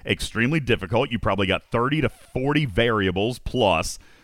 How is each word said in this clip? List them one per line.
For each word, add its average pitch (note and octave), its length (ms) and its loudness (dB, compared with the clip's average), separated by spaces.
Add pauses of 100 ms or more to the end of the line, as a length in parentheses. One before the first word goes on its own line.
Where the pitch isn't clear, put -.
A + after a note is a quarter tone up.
extremely A#2 560 -2
difficult. A#2+ 520 0
You A2+ 80 -4
probably G2 280 0
got F2+ 160 -2
thirty B2+ 380 -2
to A#2+ 80 0
forty C#3+ 560 -2
variables G#2+ 760 0
plus. F#2 600 0 (240)